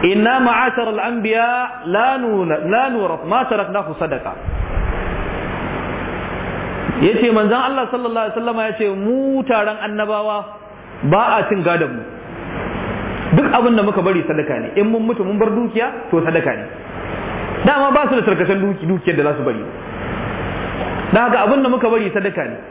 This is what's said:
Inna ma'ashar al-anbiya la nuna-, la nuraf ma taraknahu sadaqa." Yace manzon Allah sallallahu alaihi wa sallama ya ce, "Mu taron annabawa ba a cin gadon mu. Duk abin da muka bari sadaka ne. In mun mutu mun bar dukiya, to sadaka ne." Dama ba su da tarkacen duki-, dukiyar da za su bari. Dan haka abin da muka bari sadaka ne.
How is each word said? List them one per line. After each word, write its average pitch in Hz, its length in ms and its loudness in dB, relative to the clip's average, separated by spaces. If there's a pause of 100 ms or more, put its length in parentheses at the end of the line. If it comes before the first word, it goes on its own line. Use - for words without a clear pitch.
Inna 214 360 4
ma'ashar 240 480 2
al-anbiya 220 600 0 (400)
la 233 320 2
nuna-, 190 480 2
la 220 240 4
nuraf 190 360 -2
ma 240 200 2
taraknahu 196 520 -2
sadaqa." 143 320 -2 (2750)
Yace 220 280 4
manzon 220 280 4
Allah 262 280 0
sallallahu 240 440 -2
alaihi - 40 -6
wa 233 60 -2
sallama 233 220 -2
ya 220 160 -2
ce, 214 80 2
"Mu 254 560 0
taron 214 360 2
annabawa 208 580 -2 (680)
ba 208 360 4
a 175 120 0
cin 190 120 0
gadon 160 360 2
mu. 110 40 -10 (1300)
Duk 285 160 4
abin 240 260 4
da 214 60 4
muka 202 180 2
bari 180 280 2
sadaka 147 320 -2
ne. 113 160 -6
In 208 160 4
mun 226 160 0
mutu 226 160 0
mun 196 160 0
bar 220 100 4
dukiya, 226 600 -2
to 165 80 4
sadaka 165 320 2
ne." 104 140 -4 (1000)
Dama 277 320 4
ba 294 160 4
su 254 80 4
da 190 80 2
tarkacen 190 320 2
duki-, 190 260 0
dukiyar 175 320 2
da 147 140 2
za 143 80 -2
su 131 40 -4
bari. 113 200 -2 (1500)
Dan 233 160 4
haka 214 160 4
abin 269 160 4
da 254 80 2
muka 247 180 2
bari 220 240 2
sadaka 190 300 -2
ne. 113 140 -6 (140)